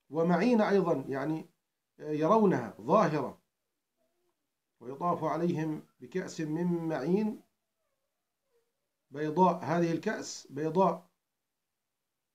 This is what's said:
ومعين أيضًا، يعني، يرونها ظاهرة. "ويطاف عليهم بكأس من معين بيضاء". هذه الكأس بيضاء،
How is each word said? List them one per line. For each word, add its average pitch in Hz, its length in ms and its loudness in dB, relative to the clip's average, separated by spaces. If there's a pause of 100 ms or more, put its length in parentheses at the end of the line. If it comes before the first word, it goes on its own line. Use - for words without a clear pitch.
ومعين 175 520 2
أيضًا، 175 460 2
يعني، 151 420 -4 (500)
يرونها 151 840 2
ظاهرة. 147 600 0 (1400)
"ويطاف 156 440 -4
عليهم 156 600 -2 (160)
بكأس 175 420 -8
من 165 460 -2
معين 175 540 -2 (1700)
بيضاء". 156 520 2
هذه 165 280 0
الكأس - 580 -6
بيضاء، 160 600 0 (1300)